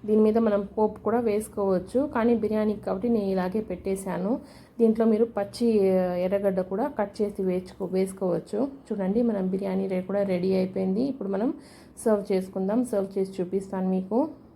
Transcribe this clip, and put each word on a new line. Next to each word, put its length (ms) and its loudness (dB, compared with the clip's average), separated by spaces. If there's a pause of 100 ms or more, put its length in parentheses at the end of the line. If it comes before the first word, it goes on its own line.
దీని 160 4
మీద 160 4
మనం 400 2
పోపు 220 0
కూడా 200 0
వేసుకోవచ్చు, 960 0
కానీ 200 4
బిర్యానీకి 460 0
కాబట్టి 280 -2
నేను 160 2
ఇలాగే 360 0
పెట్టేశాను. 800 -4 (400)
దీంట్లో 260 4
మీరు 200 4
పచ్చి 600 0 (400)
ఎర్రగడ్డ 360 0
కూడా 260 -2
కట్ 340 -4
చేసి 220 -2
వేసుకో-, 480 -4
వేసుకోవచ్చు. 800 -2 (200)
చూడండి, 300 0
మనం 260 0
బిర్యానీ 400 -2
రె-, 200 -2
కూడా 160 0
రెడీ 300 0
అయిపోయింది. 480 0
ఇప్పుడు 280 -4
మనం 240 0 (440)
సర్వ్ 340 2
చేసుకుందాం, 540 0
సర్వ్ 340 -2
చేసి 220 -2
చూపిస్తాను 480 -2
మీకు. 400 0 (260)